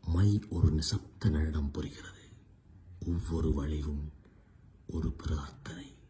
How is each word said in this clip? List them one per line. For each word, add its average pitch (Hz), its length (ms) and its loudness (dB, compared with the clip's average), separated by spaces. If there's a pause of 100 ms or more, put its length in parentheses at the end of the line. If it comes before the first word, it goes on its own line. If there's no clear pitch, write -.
மை 90 260 6 (200)
ஒரு 82 220 4
நிசப்த - 580 0
நடனம் 76 420 0
புரிகிறது. - 540 -10 (800)
ஒவ்வொரு 82 480 0
வளைவும் 73 520 -2 (840)
ஒரு 80 240 -2
பிரார்த்தனை. - 760 -6 (220)